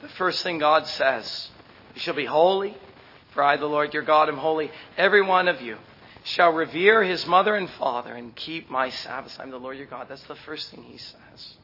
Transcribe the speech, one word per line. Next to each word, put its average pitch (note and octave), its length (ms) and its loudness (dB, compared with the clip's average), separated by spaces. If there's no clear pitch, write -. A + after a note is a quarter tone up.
the D4 60 -18
first F3+ 340 -2
thing F3 160 -4
God D3+ 300 4
says, B2+ 600 -4
"You - 60 -14
shall E3 140 -4
be C3+ 120 -4
holy, F#3+ 500 2
for C#3+ 120 -2
I, D3 140 4
the C#3+ 100 -4
Lord D3 280 0
your D3+ 80 -2
God, D#3 260 4
am C#3+ 100 -4
holy. D#3 320 -2
Every G3 260 4
one F#3 260 2
of D3 140 -2
you A2 160 -10
shall F3 280 4
revere F3 520 4
his F3+ 220 -2
mother F#3+ 280 4
and G3 160 -4
father A#2+ 440 -4
and A#2+ 200 -14
keep D#3+ 340 -10
my C3 220 -2
Sabbaths. B2 480 -12
I'm C3 120 -14
the C3 100 -14
Lord C3 180 -12
your C#3+ 80 -14
God." B2+ 220 -16
That's C#3 160 -16
the D3 100 -16
first D3+ 360 -14
thing B2+ 120 -20
he A#2+ 160 -20
says. - 640 -20